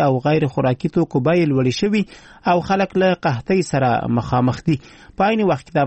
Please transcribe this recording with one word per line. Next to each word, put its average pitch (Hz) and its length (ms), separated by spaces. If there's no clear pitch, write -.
او 135 180
غیر 147 280
خوراکي 131 420
توکو 160 300
بیې 165 260
لوړې 131 340
شوي 208 240
او 175 120
خلک 190 380
له 185 160
قحطۍ 170 480
سره 131 280
مخامخ 123 560
دي. 156 120
په 196 120
عین 220 140
وخت 160 240
کې - 80
د 156 120